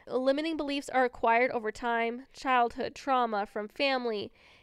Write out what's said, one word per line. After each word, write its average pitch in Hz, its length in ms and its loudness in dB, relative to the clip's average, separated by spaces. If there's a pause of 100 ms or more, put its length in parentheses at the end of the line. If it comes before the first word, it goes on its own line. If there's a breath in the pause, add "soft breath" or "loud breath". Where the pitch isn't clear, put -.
Limiting 277 480 0
beliefs 285 320 -4
are 262 160 2
acquired 247 480 2
over 214 180 -2
time, 233 600 -2
childhood, 247 640 0
trauma 233 500 0
from 214 220 -8
family, 240 640 -2 (320 soft breath)